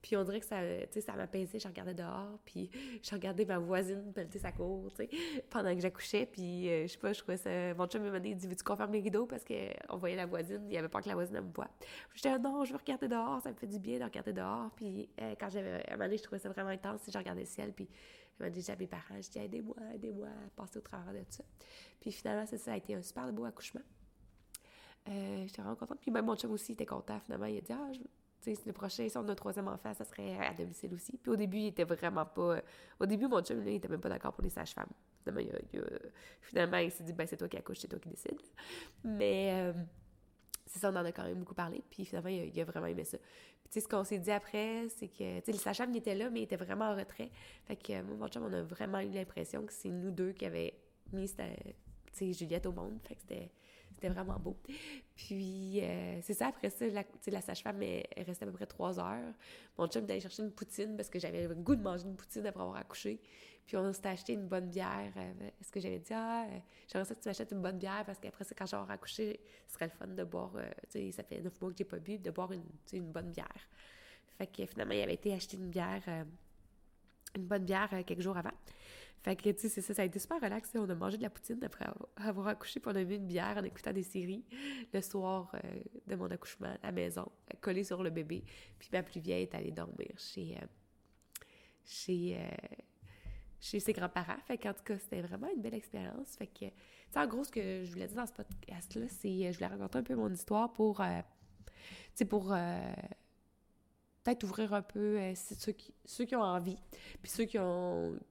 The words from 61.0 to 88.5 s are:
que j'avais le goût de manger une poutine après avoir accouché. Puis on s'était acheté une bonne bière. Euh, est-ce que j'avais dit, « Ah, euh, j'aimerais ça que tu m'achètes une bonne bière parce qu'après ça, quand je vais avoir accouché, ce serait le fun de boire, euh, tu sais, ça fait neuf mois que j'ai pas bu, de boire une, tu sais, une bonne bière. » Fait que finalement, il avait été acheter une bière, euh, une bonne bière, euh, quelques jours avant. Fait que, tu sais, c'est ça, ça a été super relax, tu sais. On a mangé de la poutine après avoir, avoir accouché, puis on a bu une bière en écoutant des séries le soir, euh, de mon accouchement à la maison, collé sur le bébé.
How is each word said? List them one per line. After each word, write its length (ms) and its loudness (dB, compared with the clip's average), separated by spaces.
que 80 -2
j'avais 280 0
le 80 0
goût 220 8
de 60 2
manger 220 0
une 120 -4
poutine 300 -4
après 160 -2
avoir 140 -2
accouché. 440 -4
Puis 120 -2
on 160 4
s'était 160 -2
acheté 240 -2
une 160 0
bonne 200 2
bière. 480 0
Euh, 340 -6
est-ce 100 -12
que 80 -2
j'avais 220 0
dit, « 120 -6
Ah, 380 0
euh, 80 -6
j'aimerais 160 2
ça 100 -4
que 60 -12
tu 80 -2
m'achètes 240 -2
une 100 0
bonne 160 0
bière 260 0
parce 140 -6
qu'après 240 -8
ça, 140 -8
quand 100 -2
je 60 -2
vais 60 0
avoir 120 -4
accouché, 480 -2
ce 60 -10
serait 100 0
le 80 -4
fun 160 -8
de 160 -2
boire, 320 -2
euh, 120 -4
tu 80 -4
sais, 140 -2
ça 100 -8
fait 180 -6
neuf 200 -6
mois 100 -2
que 80 -8
j'ai 60 2
pas 160 -4
bu, 180 -4
de 140 -4
boire 180 -2
une, 140 -4
tu 60 -12
sais, 100 -6
une 160 -4
bonne 180 -4
bière. » 380 -8
Fait 120 -2
que 180 -2
finalement, 280 0
il 80 6
avait 120 4
été 180 2
acheter 240 -2
une 140 -4
bière, 380 2
euh, 160 -2
une 100 -2
bonne 180 4
bière, 280 6
euh, 100 2
quelques 200 0
jours 140 2
avant. 140 0
Fait 140 4
que, 140 4
tu 100 4
sais, 80 2
c'est 120 2
ça, 140 0
ça 80 4
a 40 6
été 120 2
super 220 0
relax, 280 2
tu 40 -10
sais. 60 4
On 120 4
a 60 4
mangé 200 2
de 60 0
la 80 0
poutine 320 -4
après 220 -4
avoir, 320 -4
avoir 320 2
accouché, 320 -2
puis 120 0
on 40 4
a 80 6
bu 100 2
une 140 0
bière 280 2
en 60 2
écoutant 300 -2
des 100 4
séries 420 0
le 80 4
soir, 540 0
euh, 60 -4
de 80 -2
mon 160 0
accouchement 500 -4
à 40 -4
la 60 0
maison, 380 0
collé 240 2
sur 180 0
le 80 2
bébé. 320 -2